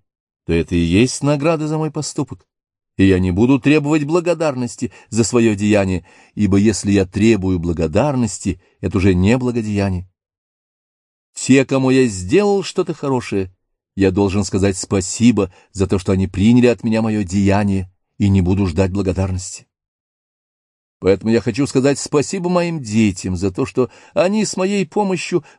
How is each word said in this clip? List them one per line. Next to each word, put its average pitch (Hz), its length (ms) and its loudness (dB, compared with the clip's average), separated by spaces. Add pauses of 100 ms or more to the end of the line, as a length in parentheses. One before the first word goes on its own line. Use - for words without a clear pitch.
(460)
то 82 80 -4
это 82 220 -2
и 87 40 2
есть 95 440 0
награда 151 440 -2
за 156 120 -4
мой 156 100 -4
поступок. - 560 -8 (520)
И 95 80 4
я 92 140 4
не 92 120 0
буду 123 280 2
требовать 151 460 0
благодарности 156 880 -2 (160)
за 110 140 2
своё 113 320 2
деяние, 98 500 0 (280)
ибо 101 240 2
если 101 340 2
я 98 140 2
требую 95 540 0
благодарности, 92 1000 -2 (180)
это 95 200 -4
уже 92 160 4
не 98 220 2
благодеяние. 104 720 -4 (1200)
Те, 131 320 2
кому 131 240 0
я 131 180 4
сделал 170 560 0
что-то 180 300 -4
хорошее, 117 600 -4 (420)
я 95 160 2
должен 101 340 0
сказать 98 320 0
спасибо 104 720 0 (200)
за 95 160 -2
то, 95 120 -2
что 98 140 -2
они 95 140 0
приняли 117 400 4
от 117 160 0
меня 110 180 0
моё 107 220 -2
деяние, 98 680 0 (260)
и 101 120 2
не 98 120 4
буду 95 260 0
ждать 90 260 -2
благодарности. 92 760 -4 (1300)
Поэтому 98 340 0
я 113 80 2
хочу 123 260 -2
сказать 135 320 0
спасибо 170 500 -4
моим 170 320 -2
детям 104 540 0
за 92 160 -2
то, 135 140 -4
что 127 260 -2 (220)
они 196 320 0
с - 100 -6
моей 190 320 -2
помощью 190 560 -4 (160)